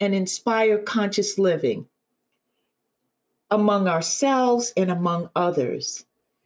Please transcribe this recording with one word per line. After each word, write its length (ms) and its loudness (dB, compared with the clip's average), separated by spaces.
and 140 2
inspire 640 0
conscious 600 -2
living 480 0
among 380 2
ourselves 880 0
and 140 2
among 460 -2
others. 680 -2